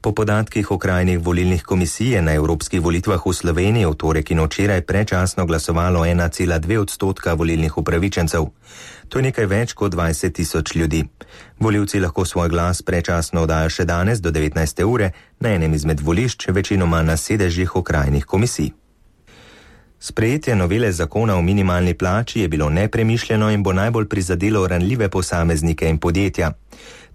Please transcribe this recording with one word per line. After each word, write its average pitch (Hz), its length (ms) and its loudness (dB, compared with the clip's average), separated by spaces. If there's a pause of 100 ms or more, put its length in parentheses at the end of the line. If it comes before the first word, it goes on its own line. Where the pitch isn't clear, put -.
Po 110 100 0
podatkih 107 580 0
okrajnih 90 520 2
volilnih 87 400 2
komisij 98 520 0
je 95 80 2
na 78 120 2
evropskih 78 480 0
volitvah 85 440 0
v 92 60 0
Sloveniji 90 540 0
v 76 80 0
torek 78 360 0
in 82 120 2
včeraj 95 400 0
predčasno 92 640 0
glasovalo 85 600 0
ena 87 220 2
cela 85 300 0
dve 92 220 0
odstotka 95 540 -2
volilnih 80 440 0
upravičencev. 85 680 0 (600)
To - 100 -4
je 135 40 2
nekaj 127 240 0
več 101 320 0
kot 101 140 0
dvajset 85 420 -2
tisoč 82 400 -4
ljudi. 80 300 0 (560)
Volivci 104 400 2
lahko 90 240 0
svoj 87 240 0
glas 85 340 0
predčasno 85 640 0
oddajo 80 240 0
še - 140 -2
danes 90 360 0
do 85 140 -2
devetnajste 78 500 0
ure 104 280 2 (260)
na 113 160 0
enem 80 200 2
izmed 76 260 0
volišč, 90 500 -2
večinoma 90 520 2
na 80 140 2
sedežih 90 600 0
okrajnih 71 500 0
komisij. 95 460 0 (1300)
Sprejetje 123 560 -2
novele 98 340 2
zakona 95 460 0
o 85 40 2
minimalni 90 520 2
plači 101 460 -2
je 90 80 0
bilo 76 220 0
nepremišljeno 110 800 0
in 104 120 0
bo 95 100 0
najbolj 107 360 0
prizadelo 95 580 0
ranljive 92 420 0
posameznike 82 800 0
in 80 100 2
podjetja. 87 520 0 (640)